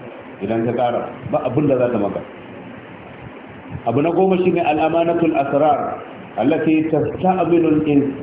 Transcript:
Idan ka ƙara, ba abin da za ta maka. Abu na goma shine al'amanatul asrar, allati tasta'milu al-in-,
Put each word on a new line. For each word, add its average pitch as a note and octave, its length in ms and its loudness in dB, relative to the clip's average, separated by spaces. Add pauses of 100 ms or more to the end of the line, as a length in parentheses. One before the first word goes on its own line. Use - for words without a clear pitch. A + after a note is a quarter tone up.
(420)
Idan A2+ 240 0
ka A#2+ 80 0
ƙara, A#2+ 360 0 (220)
ba D3 140 2
abin C3+ 220 2
da C3+ 100 4
za - 140 2
ta A#2 60 0
maka. G2 220 -2 (1700)
Abu A#2+ 160 2
na E3 100 2
goma F#3+ 260 4
shine F3 220 2
al'amanatul E3 760 2
asrar, C#3 680 2 (360)
allati D#3 520 2
tasta'milu E3 880 2
al-in-, C#3+ 320 2 (120)